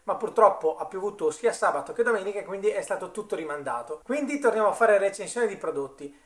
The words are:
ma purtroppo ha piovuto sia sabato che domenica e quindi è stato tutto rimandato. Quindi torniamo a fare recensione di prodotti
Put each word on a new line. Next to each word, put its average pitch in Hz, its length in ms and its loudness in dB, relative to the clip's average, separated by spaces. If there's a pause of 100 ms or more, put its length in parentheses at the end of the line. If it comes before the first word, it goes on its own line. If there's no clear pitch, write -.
ma 190 140 -2
purtroppo 190 600 4
ha 156 80 -6
piovuto 185 460 -2
sia 226 200 0
sabato 160 400 0
che 233 120 0
domenica 202 380 -2
e - 40 -8
quindi 196 240 -2
è 202 140 0
stato 185 260 -6
tutto - 260 -8
rimandato. 147 680 -6
Quindi 285 340 -4
torniamo 220 300 2
a 190 60 2
fare 214 260 6
recensione 196 480 -2
di 196 100 -6
prodotti 143 580 -8 (100)